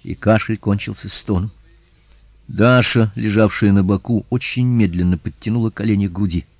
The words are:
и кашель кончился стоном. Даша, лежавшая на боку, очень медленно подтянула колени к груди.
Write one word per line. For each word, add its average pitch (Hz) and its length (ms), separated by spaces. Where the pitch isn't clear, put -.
и - 100
кашель 110 440
кончился 101 500
стоном. 101 440
Даша, 113 680
лежавшая 107 560
на 98 100
боку, 98 480
очень 127 360
медленно 90 520
подтянула 113 520
колени 101 380
к 90 40
груди. 87 340